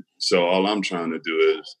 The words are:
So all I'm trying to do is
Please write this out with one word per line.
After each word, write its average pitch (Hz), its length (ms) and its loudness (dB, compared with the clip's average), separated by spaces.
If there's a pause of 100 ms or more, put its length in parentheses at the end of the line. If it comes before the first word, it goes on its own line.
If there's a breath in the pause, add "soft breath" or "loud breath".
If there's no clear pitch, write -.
(180)
So 87 280 2
all 95 200 2
I'm 104 140 0
trying 87 300 -6
to 80 80 -6
do 80 420 2
is - 200 -18